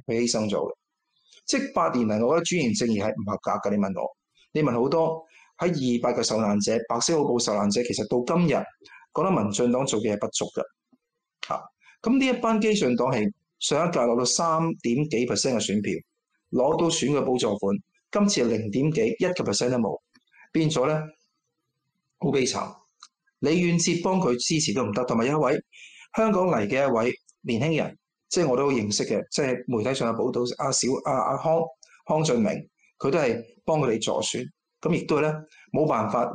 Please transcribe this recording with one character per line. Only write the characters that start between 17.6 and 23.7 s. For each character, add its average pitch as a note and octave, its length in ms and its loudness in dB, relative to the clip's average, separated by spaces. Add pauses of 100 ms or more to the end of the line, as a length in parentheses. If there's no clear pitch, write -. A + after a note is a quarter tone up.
今 G#3 160 2
次 G3 140 0
係 A#2 160 2
零 A2 140 -6
點 C3+ 200 2
幾， A2+ 280 0
一 F#3 80 2
個 C3+ 240 -2
percent B2 180 0
都 B2 80 0
冇， G2 220 -2 (520)
變 D#3+ 180 2
咗 B2+ 180 2
咧 D#3 80 2 (1200)
好 E3 120 0
悲 C3+ 140 2
慘。 - 300 -6 (640)
李 C3+ 120 0 (100)
遠 E3+ 220 2